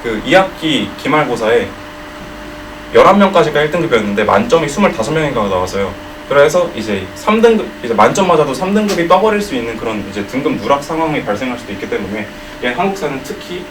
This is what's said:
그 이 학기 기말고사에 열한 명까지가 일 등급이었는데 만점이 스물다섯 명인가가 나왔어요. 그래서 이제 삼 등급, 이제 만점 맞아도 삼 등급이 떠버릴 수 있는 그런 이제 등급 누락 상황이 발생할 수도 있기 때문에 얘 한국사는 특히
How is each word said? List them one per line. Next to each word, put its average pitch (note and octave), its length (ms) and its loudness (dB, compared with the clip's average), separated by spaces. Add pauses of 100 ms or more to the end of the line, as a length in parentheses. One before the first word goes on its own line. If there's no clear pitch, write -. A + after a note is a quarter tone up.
그 A2 200 -4
이 C3 120 0
학기 D#3 540 2 (120)
기말고사에 A#2+ 680 0 (1300)
열한 F#3 240 8
명까지가 E3 440 4
일 D3+ 100 0
등급이었는데 G#2+ 520 0
만점이 C#3+ 460 2
스물다섯 D#3 440 0
명인가가 B2+ 360 0
나왔어요. F#2 420 -2 (380)
그래서 D#3 460 4
이제 G#2 300 -4 (100)
삼 A3 260 0
등급, A3+ 260 6 (160)
이제 A#2 100 -2
만점 E3 340 4
맞아도 D3+ 260 2
삼 F#3 200 -2
등급이 F#3+ 340 0
떠버릴 G3+ 340 4
수 C#3 140 -6
있는 A2+ 200 -4
그런 G#2+ 340 -6
이제 G2+ 180 -6
등급 C3+ 340 -2
누락 C#3 220 0
상황이 D#3 400 -2
발생할 A#2+ 340 -4
수도 - 160 -10
있기 G#2 160 -8
때문에 G#2 380 -6 (360)
얘 B2 60 0
한국사는 D#3 540 -4
특히 - 480 -10